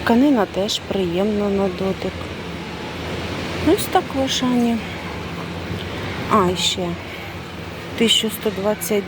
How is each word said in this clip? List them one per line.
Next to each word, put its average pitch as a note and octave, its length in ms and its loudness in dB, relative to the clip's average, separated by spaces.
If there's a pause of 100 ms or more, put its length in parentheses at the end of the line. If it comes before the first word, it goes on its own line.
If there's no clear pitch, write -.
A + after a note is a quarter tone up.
Тканина A#3+ 420 6
теж G3 340 -2
приємна G3 680 2
на G3 180 2
дотик. F#3 460 -2 (1500)
Ось F#4 240 4
так C#4+ 120 4 (120)
в C4+ 60 2
Ашані. B3 560 2 (1500)
А, F#3+ 220 6
і F3+ 40 -2
ще F3+ 300 0 (1080)
тисяча A3 320 4
сто - 200 -2
двадцять G3+ 580 0